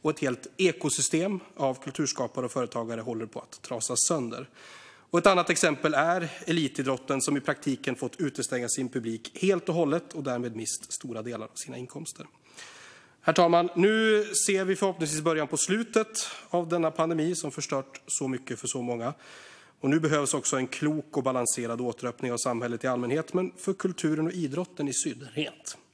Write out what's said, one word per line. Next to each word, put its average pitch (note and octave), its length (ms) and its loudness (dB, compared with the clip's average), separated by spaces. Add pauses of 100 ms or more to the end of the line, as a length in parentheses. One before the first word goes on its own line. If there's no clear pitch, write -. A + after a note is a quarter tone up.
och D#3 100 2
ett - 80 -6
helt C3 280 0 (100)
ekosystem E3+ 800 0 (180)
av C3+ 260 2
kulturskapare C3 640 -2
och A#2+ 60 -6
företagare A#2 500 -4
håller A2+ 240 -6
på - 140 -12
att - 220 -16
trasas B2 460 -4
sönder. C3 420 -2 (600)
Och E3+ 100 4
ett F3+ 80 8
annat F3+ 220 6
exempel D#3 440 4
är E3 360 4 (160)
elitidrotten, C3+ 760 0
som C#3+ 160 2
i C3 40 0
praktiken C3+ 540 -2
fått B2+ 240 -6
utestänga C3 500 -2
sin B2+ 200 -2
publik A2+ 420 -6 (100)
helt F#3 280 2
och D#3+ 60 0
hållet E3 380 0
och D#3 100 -8
därmed B2 320 -4
mist - 380 -8
stora A2+ 280 -8
delar A2+ 240 -8
av - 100 -20
sina - 220 -10
inkomster. - 480 -12 (1000)
Herr D#3+ 100 4
talman, E3+ 420 6
nu G#3+ 500 6 (200)
ser F#3+ 200 2
vi F#3 100 2
förhoppningsvis E3 460 0
början D#3 260 2
på D3+ 100 -2
slutet A3 720 0 (200)
av F3 180 0
denna D#3+ 240 2
pandemi D#3+ 440 2
som D3+ 160 -6
förstört C3+ 560 -6
så - 200 -2
mycket B2+ 320 -6
för A#2+ 80 -6
så B2+ 140 -4
många. A#2+ 320 -4 (680)
Och - 100 0
nu D#3 100 4
behövs D3 340 2
också C#3 240 0
en B2+ 100 0
klok D3+ 500 -2
och C3 60 0
balanserad A#2+ 580 0
återöppning B2 500 -4
av A#2+ 60 -2
samhället A#2 460 -2
i C3 40 0
allmänhet, B2 460 -2
men F#3 240 0
för F#3+ 160 -2
kulturen D#3+ 540 0
och F3+ 60 -4
idrotten D#3+ 540 -4
i B2+ 60 -4
synnerhet. C3+ 840 -6 (160)